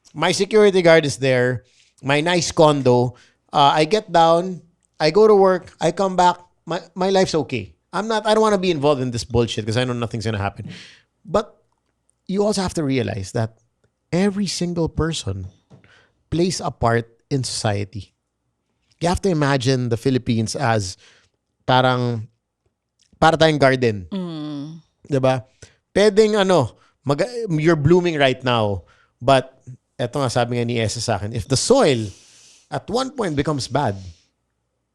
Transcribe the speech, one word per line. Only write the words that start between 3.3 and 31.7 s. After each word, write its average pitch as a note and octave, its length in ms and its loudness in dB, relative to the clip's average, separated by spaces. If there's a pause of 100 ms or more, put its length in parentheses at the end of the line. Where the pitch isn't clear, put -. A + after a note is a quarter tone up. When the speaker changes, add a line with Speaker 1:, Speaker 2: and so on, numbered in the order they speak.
Speaker 1:
Uh, D3 160 6
I D#3+ 160 2
get G#3 240 -4
down. E3+ 560 2 (320)
I D#3+ 160 0
go G#3+ 160 6
to G#3+ 80 6
work. F#3 400 2
I E3+ 160 -2
come F#3+ 240 -4
back. F3 240 2 (240)
My, E3+ 160 -6 (160)
my F#3 160 0
life's F#3 320 0
okay. A2+ 240 -8 (240)
I'm G3+ 160 -6
not, A3 160 -4
I G#3+ 80 2
don't A3 80 4
wanna G#3 160 2
be F3+ 160 0
involved C#3+ 240 0
in B2+ 160 -4
this A2+ 80 -6
bullshit A#2 400 -2
'cause A2 160 -4
I B2+ 80 0
know B2 80 -4
nothing's A#2 320 -8
gonna G#2+ 160 -4
happen. G2+ 240 -8 (560)
But G3+ 320 -6 (720)
you G3 160 -2
also G3+ 240 -2
have - 80 -6
to E3+ 80 -4
realize A2 480 -4
that A2+ 320 -6 (480)
every F#3+ 400 -2
single E3+ 400 -4
person G2 560 -6 (880)
plays E3+ 240 -2
a D#3+ 160 -8
part A#2 320 0 (240)
in C3+ 160 -2
society. G2+ 640 -6 (880)
You D#3+ 80 -4
have F3+ 160 -2
to G3+ 80 0
imagine C3+ 560 0
the A2+ 140 -2
Philippines A#2 580 -2
as A2+ 380 -2 (640)
parang, B2 640 2 (960)
para D#3+ 160 4
tayong D#3 240 4
garden. B2 480 2
Speaker 2:
Mm. D#3 720 -10 (240)
Speaker 1:
Diba? C3 400 0 (480)
Pwedeng G#3+ 400 4
ano, F#3 400 2 (320)
mag-, C#3+ 160 -2 (320)
you're D#3 240 2
blooming E3+ 400 2
right C3 240 2
now. A2 400 0 (400)
But, C3 400 2 (320)
eto B2 240 -6
nga, C3+ 80 0
sabi A#2+ 320 -2
nga A#2+ 80 -2
ni A#2 160 -2
Esa A2 160 -4
sa G#2+ 240 -4
akin, G#2 80 -8
if A#2 160 -8
the - 80 -2
soil C3 560 2 (560)